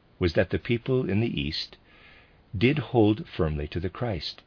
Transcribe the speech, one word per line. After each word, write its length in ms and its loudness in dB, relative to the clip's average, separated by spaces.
was 160 2
that 160 2
the 80 -2
people 500 -2
in 120 2
the 200 -2
East 360 -6
did 220 2
hold 500 2
firmly 400 -2
to 120 -6
the 100 -4
Christ, 560 -6